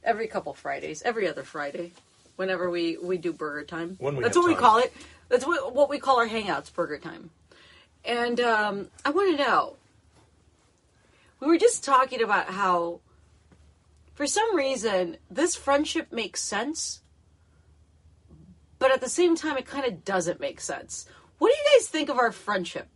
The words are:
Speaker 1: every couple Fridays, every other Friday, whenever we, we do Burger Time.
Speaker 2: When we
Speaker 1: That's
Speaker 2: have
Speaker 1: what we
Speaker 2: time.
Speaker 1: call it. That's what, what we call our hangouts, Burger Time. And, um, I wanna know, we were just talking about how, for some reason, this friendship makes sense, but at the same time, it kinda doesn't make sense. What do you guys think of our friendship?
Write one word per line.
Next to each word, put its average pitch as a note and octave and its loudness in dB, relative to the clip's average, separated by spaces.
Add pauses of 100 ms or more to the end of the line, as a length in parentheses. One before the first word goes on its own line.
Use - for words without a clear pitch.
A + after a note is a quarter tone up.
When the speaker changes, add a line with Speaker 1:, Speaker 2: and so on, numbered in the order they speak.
Speaker 1:
every G#3+ -2
couple F3+ -8
Fridays, D3 -10
every A3 -2
other C3+ -8
Friday, D#3 -10 (420)
whenever F#3 -2
we, E3+ -2
we F3+ -4
do E3+ -4
Burger D3 -8
Time. E3+ -10
Speaker 2:
When C#3 -4
we B2+ -2
Speaker 1:
That's A#3 2
Speaker 2:
have F4 6
Speaker 1:
what F4+ 4
we E4 4
Speaker 2:
time. - -2
Speaker 1:
call A3 8
it. B3+ 2 (360)
That's B3 2
what, D4 -2
what C#4+ 6
we C#4+ -4
call C4 4
our A#3 2
hangouts, G3+ -4
Burger D3+ -6
Time. - -14 (760)
And, A#3+ 0
um, G#3+ 0 (160)
I C#4 2
wanna F4+ 4
know, B3 2 (1600)
we C4 -6
were E4 4
just A#4 2
talking C4 2
about G3+ 2
how, F3 0 (1160)
for C#4+ -4
some G#4 0
reason, G#3 0 (120)
this C#4 0
friendship D4 0
makes A3 -6
sense, C4 -6 (1800)
but C4 4
at C4+ 2
the B3+ -6
same E4+ 2
time, D4+ -4
it C4 -8
kinda C4+ -4
doesn't F3 -4
make C#3+ -8
sense. - -10 (320)
What G#4+ 4
do D5 4
you D5 6
guys G4+ 2
think D#4 -4
of B3+ -2
our A#3 4
friendship? F#3 -6